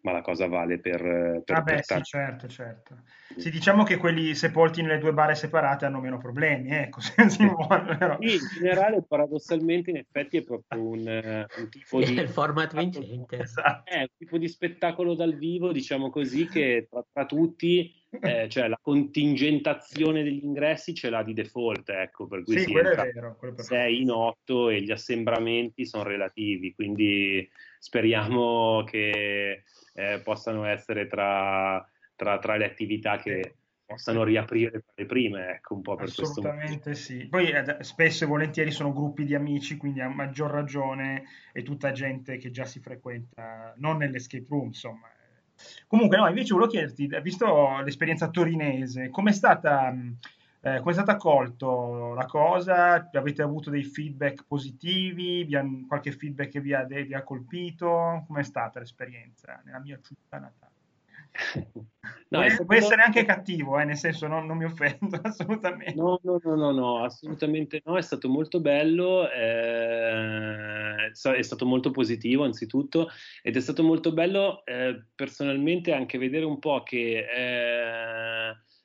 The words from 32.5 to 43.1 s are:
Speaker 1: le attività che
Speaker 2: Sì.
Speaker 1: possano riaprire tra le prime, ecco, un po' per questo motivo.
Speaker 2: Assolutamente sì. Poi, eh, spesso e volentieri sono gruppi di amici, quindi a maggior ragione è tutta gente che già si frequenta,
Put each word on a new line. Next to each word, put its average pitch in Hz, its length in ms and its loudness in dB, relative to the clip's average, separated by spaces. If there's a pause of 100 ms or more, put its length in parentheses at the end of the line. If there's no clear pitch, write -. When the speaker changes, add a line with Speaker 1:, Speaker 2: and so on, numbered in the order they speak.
Speaker 1:
le 107 100 2
attività 107 520 -2
che 95 220 -4
Speaker 2:
Sì. - 180 -8 (260)
Speaker 1:
possano 113 400 -2
riaprire 110 460 2 (100)
tra - 140 -20
le 101 120 -8
prime, 101 500 -2
ecco, - 180 -10
un 95 80 -8
po' 98 140 -6
per 92 160 -8
questo 147 300 -6
motivo. 147 200 -4
Speaker 2:
Assolutamente 151 320 -6
sì. 127 340 -12
Poi, 175 220 2
eh, 143 340 0
spesso 160 400 2
e - 20 0
volentieri 151 440 0
sono 143 220 -2
gruppi 147 320 -2
di 143 100 0
amici, 143 420 -2
quindi 139 240 -6
a 127 80 -4
maggior 139 420 -4
ragione 135 760 -4 (280)
è 131 100 -10
tutta 139 300 -4
gente 131 460 -8
che 127 120 -12
già 127 140 -8
si 131 160 -14
frequenta, 117 960 -14